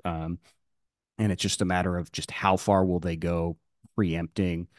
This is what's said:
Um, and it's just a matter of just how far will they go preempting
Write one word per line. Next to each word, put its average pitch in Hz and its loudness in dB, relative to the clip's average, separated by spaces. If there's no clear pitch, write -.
Um, 82 -4
and 107 2
it's 90 -2
just - 0
a 101 0
matter 90 0
of 85 -6
just - -8
how 95 2
far 95 4
will 90 2
they 85 -2
go 85 -2
preempting 85 -2